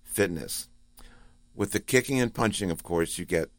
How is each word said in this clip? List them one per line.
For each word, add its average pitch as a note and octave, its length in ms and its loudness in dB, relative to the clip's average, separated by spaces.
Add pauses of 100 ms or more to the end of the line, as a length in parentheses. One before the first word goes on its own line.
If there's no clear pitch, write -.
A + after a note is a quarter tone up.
fitness. F2 640 -2 (840)
With G2+ 180 -2
the G#2 80 2
kicking B2+ 400 2
and A#2 140 2
punching, G#2 360 0
of D#2+ 120 -4
course, E2 340 0
you F2 80 -6
get E2 240 0 (100)